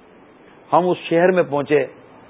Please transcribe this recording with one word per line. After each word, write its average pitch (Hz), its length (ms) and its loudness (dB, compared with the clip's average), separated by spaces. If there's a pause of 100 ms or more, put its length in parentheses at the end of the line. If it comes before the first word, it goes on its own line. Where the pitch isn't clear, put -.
(720)
ہم 175 160 2
اس 175 80 -2
شہر 170 340 0
میں 180 120 2
پہنچے 139 420 -2 (440)